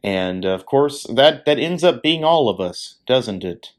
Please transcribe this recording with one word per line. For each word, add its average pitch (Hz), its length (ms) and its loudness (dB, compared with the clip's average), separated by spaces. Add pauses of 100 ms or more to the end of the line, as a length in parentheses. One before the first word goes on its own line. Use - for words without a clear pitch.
And, 95 400 -4
of 95 220 -2
course, 143 480 0
that, 143 300 4
that 147 140 2
ends 170 260 -2
up 165 180 2
being 156 220 -2
all 156 240 2
of 95 120 -4
us, - 460 -8
doesn't 110 380 -2
it? 87 340 -12